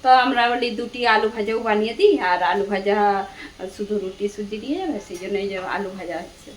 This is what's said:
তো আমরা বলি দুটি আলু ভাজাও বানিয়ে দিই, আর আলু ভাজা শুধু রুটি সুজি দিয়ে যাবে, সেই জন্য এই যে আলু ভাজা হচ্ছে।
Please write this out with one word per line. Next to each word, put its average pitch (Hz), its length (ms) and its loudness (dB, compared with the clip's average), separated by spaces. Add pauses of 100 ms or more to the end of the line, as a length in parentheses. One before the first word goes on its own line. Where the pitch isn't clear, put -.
তো 262 60 2 (160)
আমরা 254 180 2 (100)
বলি 240 160 0 (100)
দুটি 240 220 -8 (140)
আলু 214 200 2
ভাজাও 220 240 -2 (100)
বানিয়ে 214 300 0
দিই, 403 160 8 (160)
আর 180 100 2 (100)
আলু 202 220 0
ভাজা 202 240 0 (800)
শুধু 208 260 -4
রুটি 190 220 -6 (100)
সুজি 208 300 -8
দিয়ে 285 160 -2
যাবে, 294 260 -4
সেই 180 160 -12
জন্য 202 120 -6 (100)
এই 196 80 -4
যে 190 60 -6 (180)
আলু 196 220 -4
ভাজা 165 240 -8
হচ্ছে। - 340 -18